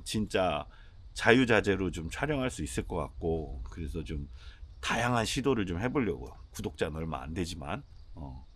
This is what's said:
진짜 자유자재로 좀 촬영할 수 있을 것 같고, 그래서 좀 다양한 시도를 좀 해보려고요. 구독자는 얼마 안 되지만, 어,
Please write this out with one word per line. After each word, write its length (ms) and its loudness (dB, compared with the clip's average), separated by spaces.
진짜 640 2
자유자재로 760 8
좀 200 -4
촬영할 400 0
수 120 -6
있을 240 -2
것 100 -4
같고, 680 -2
그래서 400 -6
좀 240 -6
다양한 440 2
시도를 420 2
좀 140 -2
해보려고요. 520 0
구독자는 440 -2
얼마 260 -4
안 120 -6
되지만, 480 -4
어, 420 -12